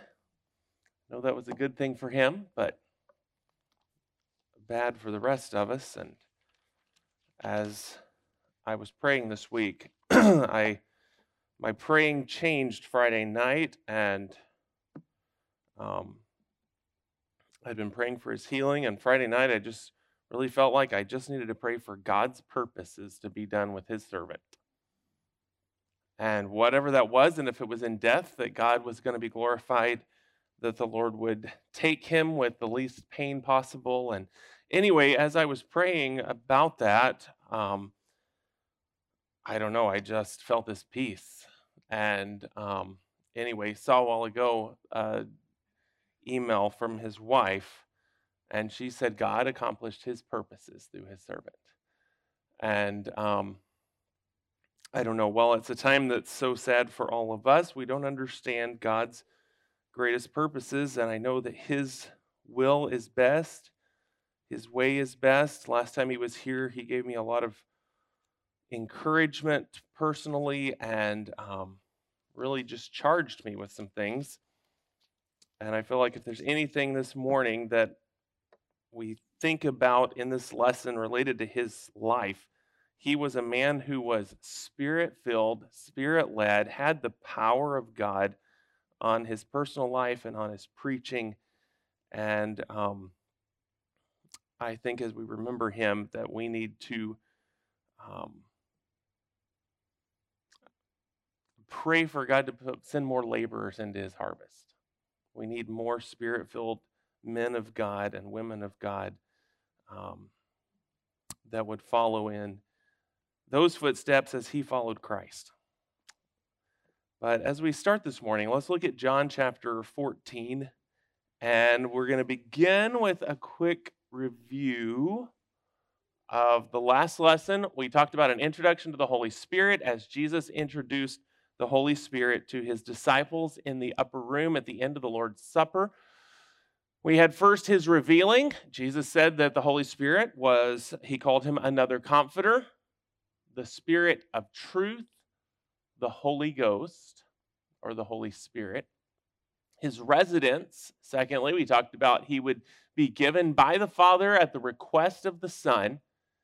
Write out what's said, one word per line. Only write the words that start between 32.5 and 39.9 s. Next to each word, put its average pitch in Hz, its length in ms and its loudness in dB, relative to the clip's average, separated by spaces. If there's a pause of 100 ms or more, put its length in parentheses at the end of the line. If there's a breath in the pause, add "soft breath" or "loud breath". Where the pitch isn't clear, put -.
the 120 80 -6
least 123 440 -8
pain 139 320 -8
possible. 127 680 -2
And 95 140 -8 (440 soft breath)
anyway, 156 440 6
as 147 220 2
I 160 80 4
was 139 180 -4
praying 156 580 -2
about 135 580 2
that, 113 500 4 (220)
um, 101 420 -6 (1500)
I 110 140 -4
don't 107 160 -2
know, 117 120 4
I 98 140 0